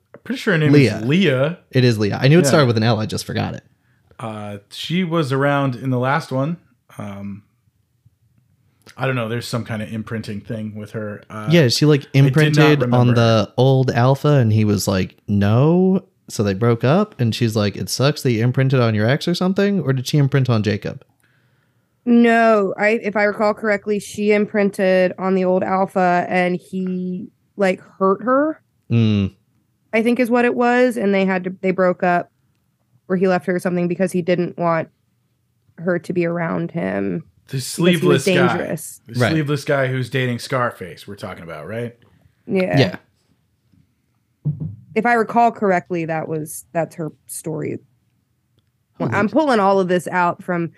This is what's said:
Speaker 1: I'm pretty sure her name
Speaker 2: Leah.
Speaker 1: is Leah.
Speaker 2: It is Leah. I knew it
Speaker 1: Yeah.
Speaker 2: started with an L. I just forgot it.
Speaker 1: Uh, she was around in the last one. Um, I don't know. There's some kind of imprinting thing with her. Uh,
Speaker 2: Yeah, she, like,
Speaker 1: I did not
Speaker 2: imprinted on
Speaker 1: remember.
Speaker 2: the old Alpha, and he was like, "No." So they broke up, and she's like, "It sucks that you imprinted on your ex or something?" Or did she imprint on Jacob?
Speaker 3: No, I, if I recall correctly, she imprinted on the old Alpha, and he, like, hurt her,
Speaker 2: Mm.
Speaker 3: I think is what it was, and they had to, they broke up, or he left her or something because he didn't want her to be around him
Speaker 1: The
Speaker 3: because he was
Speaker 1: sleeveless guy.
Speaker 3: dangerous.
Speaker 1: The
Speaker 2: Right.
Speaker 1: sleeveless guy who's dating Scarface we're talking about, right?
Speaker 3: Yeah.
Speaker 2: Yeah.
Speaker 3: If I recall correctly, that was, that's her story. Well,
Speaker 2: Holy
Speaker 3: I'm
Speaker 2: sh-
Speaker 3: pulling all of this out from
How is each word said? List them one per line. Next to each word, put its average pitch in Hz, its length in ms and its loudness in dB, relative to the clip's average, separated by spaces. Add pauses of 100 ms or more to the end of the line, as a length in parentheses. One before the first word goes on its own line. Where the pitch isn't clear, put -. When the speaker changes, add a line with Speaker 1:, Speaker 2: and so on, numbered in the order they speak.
(140)
Speaker 1:
I'm - 100 -20
pretty 254 160 -8
sure 214 120 0
her 165 60 2
name 151 140 4
Speaker 2:
Leah. 131 260 6
Speaker 1:
is - 80 -8
Leah. 151 520 0 (120)
Speaker 2:
It 127 140 2
is 117 140 4
Leah. 101 220 -2
I 131 80 4
knew 160 100 8
it 185 40 6
Speaker 1:
Yeah. 143 60 4
Speaker 2:
started 147 180 4
with 117 100 2
an 110 60 2
L. 110 180 2
I 107 60 -4
just 98 180 -6
forgot 98 300 -4
it. - 100 -16 (560)
Speaker 1:
Uh, 104 380 -12 (120)
she 180 340 -4
was 160 280 -2
around 139 420 0
in 127 140 -8
the 127 100 0
last 135 320 -2
one. 139 280 -4 (400)
Um, 101 460 -12 (1500)
I 131 100 -4
don't 131 100 0
know. 113 120 -4
There's 117 180 -6
some 113 180 -4
kind 110 160 -6
of 107 100 -10
imprinting 110 520 -8
thing 107 320 -10
with 104 160 -14
her. 104 400 -10
Uh, 107 200 -10
Speaker 2:
Yeah, 160 180 6
she, 147 180 2
like, 147 160 4
Speaker 1:
I - 100 -12
did - 20 -2
not 135 120 6
Speaker 2:
imprinted 151 560 4
on 123 80 0
Speaker 1:
remember. 123 240 4
Speaker 2:
the 113 420 2
old 131 340 2
Alpha, 135 440 2
and 117 180 4
he 110 140 4
was 101 220 0
like, 92 280 -2 (120)
"No." 151 760 2 (240)
So - 140 -4
they 101 120 2
broke 117 300 0
up, 190 360 0
and 117 140 0
she's 113 220 -2
like, 104 200 0
"It 95 120 -8
sucks 147 340 -2
that 127 100 0
you 110 100 0
imprinted 131 380 2
on 110 140 2
your 107 140 0
ex 147 200 -2
or 175 60 0
something?" 190 460 0
Or 135 140 -2
did 127 140 -4
she 151 100 0
imprint 135 320 2
on 110 120 2
Jacob? 104 420 -4 (1000)
Speaker 3:
No, 226 760 4
I, 214 240 0
if 202 140 -4
I 208 80 0
recall 208 300 0
correctly, 208 460 -2
she 208 320 -2
imprinted 196 840 2
on 190 160 -2
the 185 100 0
old 185 180 2
Alpha, 185 680 0
and 180 280 0
he, 185 720 -8 (280)
like, 185 240 0
hurt 196 420 -2
her, 277 400 -2 (280)
Speaker 2:
Mm. 107 440 2 (580)
Speaker 3:
I 226 100 2
think 240 160 2
is 247 120 0
what 240 160 2
it 240 80 0
was, 247 420 2
and 202 180 0
they 190 120 2
had 185 180 -2
to, 185 160 -8
they 190 120 -2
broke 180 300 0
up, 175 300 0 (760)
or 185 80 -2
he 185 120 2
left 180 180 0
her 185 80 -2
or 180 40 -2
something 175 300 -2
because 175 240 -2
he 180 100 -2
didn't 175 360 -2
want 165 300 -2 (880)
her 170 220 -2
to 170 160 -10
be 175 100 0
around 170 460 -4
him 98 540 -4 (240)
Speaker 1:
The - 40 -20
Speaker 3:
because - 0 -
he 135 60 -4
was 127 80 -8
Speaker 1:
sleeveless 160 580 0
guy. 190 100 0
Speaker 3:
dangerous. - 720 -2
Speaker 1:
The 117 140 -4
Speaker 2:
Right. 120 120 2
Speaker 1:
sleeveless 147 320 -2
guy 139 240 0
who's 127 200 -6
dating 127 300 -4
Scarface 107 680 -6
we're 101 100 -14
talking 92 280 -12
about, 80 220 -14
right? 113 280 -10 (520)
Speaker 3:
Yeah. 185 320 -2
Speaker 2:
Yeah. - 180 0 (2000)
Speaker 3:
If 220 100 -2
I 240 80 2
recall 226 400 2
correctly, 180 540 -2
that 160 220 -6
was, 156 440 -10
that's 160 240 -4
her 156 160 -8 (140)
story. - 520 -8 (1200)
Well, 151 120 -4
Speaker 2:
Holy 185 80 -2
Speaker 3:
I'm 202 100 0
Speaker 2:
sh- - 40 -10
Speaker 3:
pulling 262 280 2
all 196 200 4
of 180 80 0
this 180 200 0
out 175 340 -2
from 170 360 -4